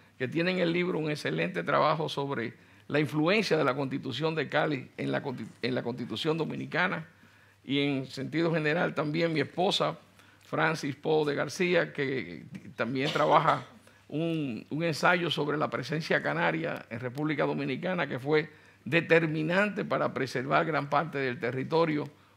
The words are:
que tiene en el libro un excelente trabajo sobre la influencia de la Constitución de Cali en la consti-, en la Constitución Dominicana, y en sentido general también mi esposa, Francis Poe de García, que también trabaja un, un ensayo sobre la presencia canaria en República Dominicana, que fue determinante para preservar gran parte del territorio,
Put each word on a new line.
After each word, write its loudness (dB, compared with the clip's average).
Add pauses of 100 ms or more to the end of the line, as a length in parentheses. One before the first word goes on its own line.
(180)
que -2
tiene 0
en 0
el 2
libro 0
un -2
excelente -2
trabajo 2
sobre -4 (340)
la 2
influencia 2
de 4
la 2
Constitución -4
de -2
Cali 0
en -2
la 0
consti-, -6 (160)
en 0
la -2
Constitución -2
Dominicana, -2 (580)
y 0
en 0
sentido -2
general 0
también 0
mi 0
esposa, 0 (460)
Francis -2
Poe 2
de -2
García, 0
que -4 (280)
también -2
trabaja 4 (440)
un, -2
un -2
ensayo 2
sobre -2
la 0
presencia -2
canaria -2
en -6
República -2
Dominicana, -2
que -4
fue 2 (340)
determinante 4
para 0
preservar 0
gran -2
parte 0
del -2
territorio, 0 (260)